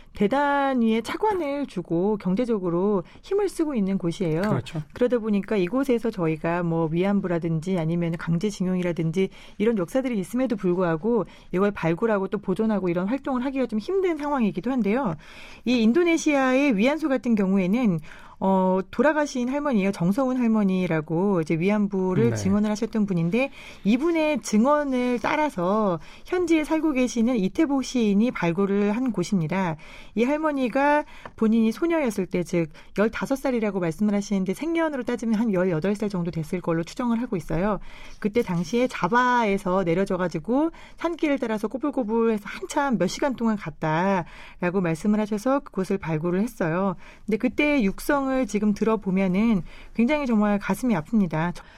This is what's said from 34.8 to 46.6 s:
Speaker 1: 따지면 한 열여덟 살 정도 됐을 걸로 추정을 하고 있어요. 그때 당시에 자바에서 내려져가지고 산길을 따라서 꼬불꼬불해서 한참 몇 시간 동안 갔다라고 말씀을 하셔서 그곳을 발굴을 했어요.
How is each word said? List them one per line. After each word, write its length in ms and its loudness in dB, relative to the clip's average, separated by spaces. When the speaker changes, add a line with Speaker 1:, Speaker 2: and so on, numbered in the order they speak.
Speaker 1:
따지면 360 -2
한 140 0
열여덟 420 0
살 140 -4
정도 200 -4
됐을 300 -4
걸로 240 0
추정을 380 -2
하고 160 -4
있어요. 400 -2
그때 240 0
당시에 440 0
자바에서 960 2
내려져가지고 880 0
산길을 400 0
따라서 300 -2
꼬불꼬불해서 760 0
한참 540 -2
몇 80 2
시간 280 -2
동안 220 0
갔다라고 1300 -2
말씀을 380 0
하셔서 400 0
그곳을 360 -4
발굴을 460 -2
했어요. 540 -2